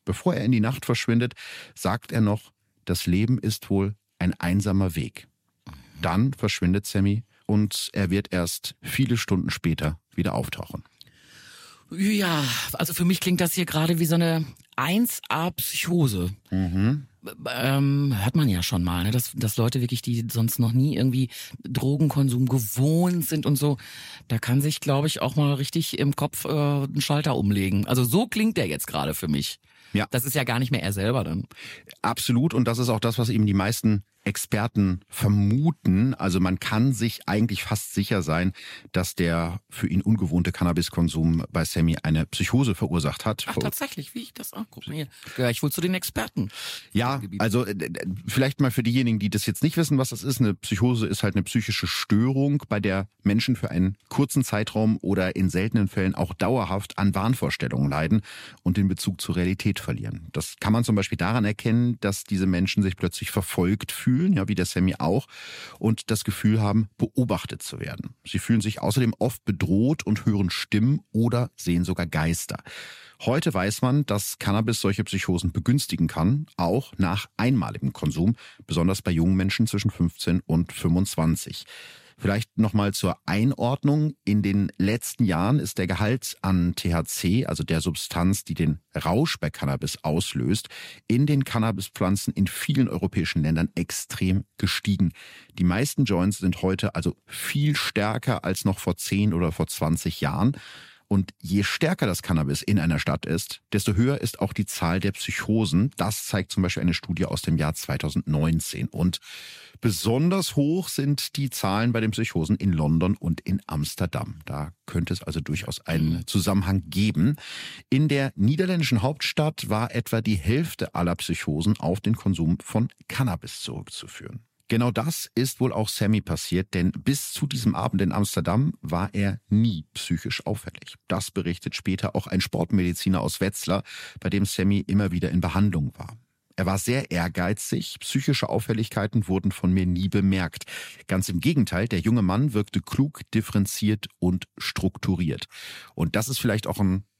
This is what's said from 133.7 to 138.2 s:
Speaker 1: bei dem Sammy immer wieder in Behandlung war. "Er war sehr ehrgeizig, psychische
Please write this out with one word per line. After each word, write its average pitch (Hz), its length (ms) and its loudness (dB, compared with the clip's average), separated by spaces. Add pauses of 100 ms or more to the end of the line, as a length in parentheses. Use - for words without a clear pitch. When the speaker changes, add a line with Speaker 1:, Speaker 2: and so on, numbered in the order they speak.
Speaker 1:
bei 92 100 -4
dem 101 140 2
Sammy 98 360 2
immer 98 320 2
wieder 87 200 0
in 90 80 2
Behandlung 87 580 2
war. - 200 -12 (400)
"Er 92 80 0
war 95 140 0
sehr 123 320 -2
ehrgeizig, 87 920 -2
psychische - 480 0